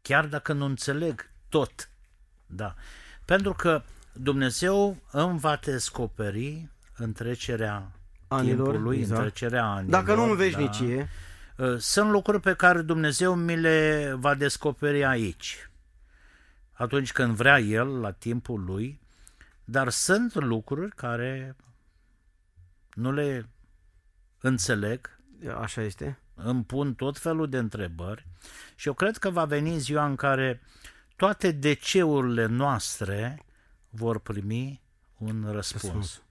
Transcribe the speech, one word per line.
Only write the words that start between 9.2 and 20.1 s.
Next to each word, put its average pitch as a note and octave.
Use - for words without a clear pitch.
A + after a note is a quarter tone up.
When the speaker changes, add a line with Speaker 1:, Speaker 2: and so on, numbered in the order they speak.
Speaker 1:
trecerea A#2
anilor, G2+
Speaker 2:
Dacă G3+
nu A#3
în A3+
Speaker 1:
da. G#3+
Speaker 2:
veșnicie. C#3
Speaker 1:
Uh, B2+
sunt G#3
lucruri G#3
pe F#3+
care F3+
Dumnezeu D#3+
mi E3+
le D#3
va C#3+
descoperi C#3+
aici, A#2
atunci B2
când A#2
vrea C3
El, A2
la A#2+
timpul A2+
Lui, G#2+
dar B2+
sunt A3